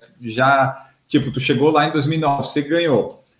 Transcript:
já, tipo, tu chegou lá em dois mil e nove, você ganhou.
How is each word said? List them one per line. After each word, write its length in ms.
já, 680
tipo, 220
tu 100
chegou 300
lá 160
em 60
dois 140
mil 120
e 20
nove, 280
você 120
ganhou. 640